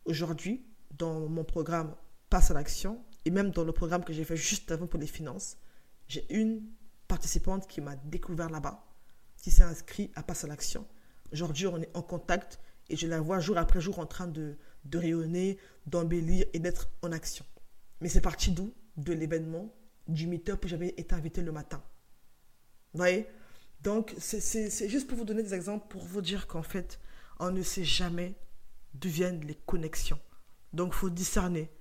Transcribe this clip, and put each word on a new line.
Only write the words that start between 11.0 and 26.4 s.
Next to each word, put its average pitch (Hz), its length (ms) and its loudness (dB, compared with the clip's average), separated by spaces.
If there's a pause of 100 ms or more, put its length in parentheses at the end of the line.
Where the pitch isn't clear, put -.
Aujourd'hui, 156 360 -2
on 170 140 -4
est - 140 -10
en 170 60 -6
contact - 580 -4 (300)
et 160 60 -2
je 160 120 -4
la 165 120 0
vois 175 200 0
jour 175 180 0
après 170 240 8
jour 175 180 -4
en 160 60 -6
train 180 220 -8
de, 151 300 -8 (280)
de 143 120 -4
rayonner, 170 600 0 (280)
d'embellir 170 680 4
et 170 60 0
d'être 180 300 0 (120)
en 175 100 -4
action. - 340 -8 (560)
Mais 165 80 -2
c'est - 120 10
parti 185 300 4
d'où ? 190 220 -2 (240)
De 156 160 -4
l'événement, 160 600 -4 (340)
du 160 200 -2
meet-up 180 360 -4
où 202 40 -4
j'avais 175 300 -4
été 170 160 0
invitée 160 280 -2
le 165 100 -2
matin. 151 320 -10 (1080)
Vous 160 60 -8
voyez ? 185 280 4 (540)
Donc, 214 360 -2
c'est, 208 220 -6
c'est, 214 300 0
c'est 202 200 -4
juste 262 180 -2
pour 254 100 -2
vous 233 80 -2
donner 214 180 -2
des 196 100 -4
exemples, 196 360 -6
pour 190 120 -12
vous 180 200 -6
dire 196 260 -4